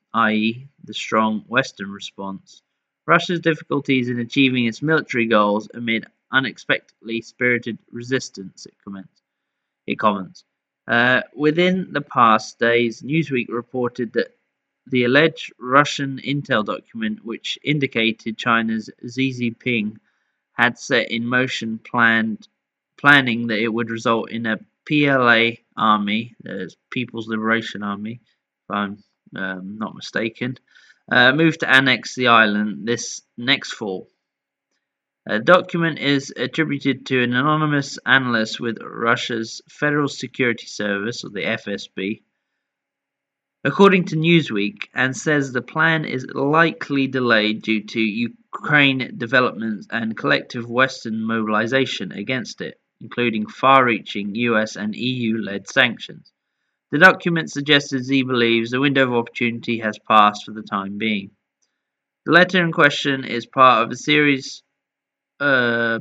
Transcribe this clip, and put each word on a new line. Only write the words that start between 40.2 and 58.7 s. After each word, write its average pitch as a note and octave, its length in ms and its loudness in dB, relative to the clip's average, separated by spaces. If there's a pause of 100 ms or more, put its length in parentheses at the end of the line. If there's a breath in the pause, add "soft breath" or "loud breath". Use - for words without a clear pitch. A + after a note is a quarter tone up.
Service, G#2 580 -6
or - 60 -12
the G2 160 -6
F A2 220 -4
S G2+ 200 -8
B, G2+ 360 -6 (1400)
according F#3+ 420 6
to D3+ 100 -6
Newsweek, D3 800 2
and B2+ 220 -2
says C#3+ 360 0
the B2 100 -2
plan D#3 440 0
is C3 280 -6
likely C#3+ 760 0
delayed A2+ 540 2
due A2 220 -2
to G#2+ 160 -6
Ukraine A#2+ 1160 0
developments A2+ 760 -2
and A2+ 260 -6
collective C#3 500 -4
Western A#2 560 -2
mobilization A2 880 -2
against A2+ 500 -8
it, - 180 -12 (200)
including A2 460 -2
far-reaching A2+ 920 2
U A#2 220 0
S G#2+ 200 -2
and G#2 180 -6
E B2 140 -6 (240)
U-led G2+ 340 -6
sanctions. - 640 -2 (600)
The D3+ 60 0
document E3+ 540 4
suggested C#3+ 540 0
Xi C3+ 180 2
believes A#2 480 0